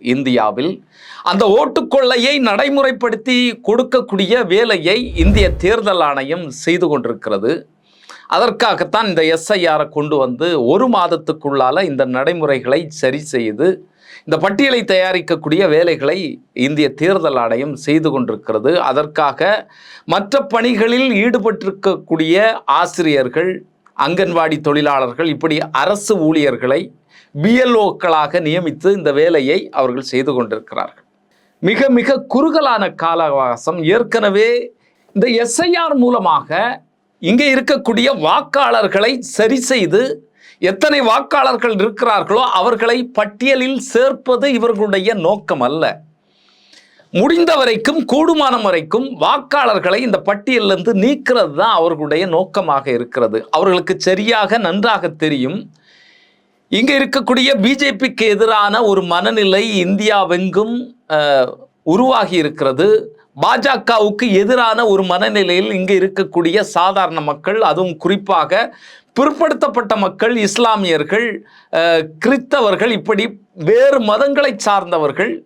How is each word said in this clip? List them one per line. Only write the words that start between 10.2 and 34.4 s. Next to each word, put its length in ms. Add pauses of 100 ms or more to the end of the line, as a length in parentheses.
வந்து 260 (220)
ஒரு 240
மாதத்துக்குள்ளால 960
இந்த 140 (120)
நடைமுறைகளை 640 (200)
சரி 200 (120)
செய்து, 340 (580)
இந்த 180
பட்டியலை 360 (120)
தயாரிக்கக்கூடிய 720 (100)
வேலைகளை 420 (500)
இந்திய 220 (140)
தேர்தல் 420
ஆணையம் 400
செய்து 300
கொண்டிருக்கிறது. 580 (180)
அதற்காக 600 (640)
மற்ற 280 (120)
பணிகளில் 560 (140)
ஈடுபட்டிருக்கக்கூடிய 1120 (440)
ஆசிரியர்கள், 720 (540)
அங்கன்வாடி 520 (100)
தொழிலாளர்கள், 680
இப்படி 220 (240)
அரசு 340 (120)
ஊழியர்களை 540 (640)
பி 100 (120)
எல் 200
ஓக்களாக 640
நியமித்து 520
இந்த 120 (100)
வேலையை 380 (200)
அவர்கள் 320
செய்து 260
கொண்டிருக்கிறார்கள். 680 (640)
மிக, 200 (100)
மிக 200 (160)
குறுகலான 480 (200)
கால 160 (120)
அவகாசம். 500 (140)
ஏற்கனவே 540 (680)